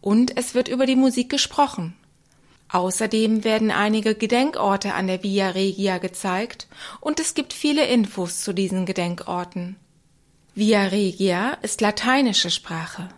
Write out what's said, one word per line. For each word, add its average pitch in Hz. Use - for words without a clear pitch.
Und 226
es -
wird 247
über 254
die 262
Musik 254
gesprochen. 277
Außerdem 214
werden 220
einige 214
Gedenkorte 214
an 190
der 185
Via 196
Regia 190
gezeigt 185
und 302
es 320
gibt -
viele 294
Infos 196
zu 202
diesen 185
Gedenkorten. 180
Via 208
Regia 190
ist -
lateinische 220
Sprache. 165